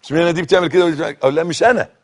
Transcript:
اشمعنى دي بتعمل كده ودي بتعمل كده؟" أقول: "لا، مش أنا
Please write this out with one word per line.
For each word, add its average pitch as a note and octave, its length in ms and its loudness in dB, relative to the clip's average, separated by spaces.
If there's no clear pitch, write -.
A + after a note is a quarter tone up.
اشمعنى E3+ 300 0
دي E3+ 80 -4
بتعمل F3+ 260 0
كده F3 180 2
ودي D#3+ 100 -2
بتعمل D#3 160 -6
كده؟" C#3+ 100 -18
أقول: C3+ 140 2
"لا، E3 80 0
مش E3+ 200 -4
أنا A3 260 2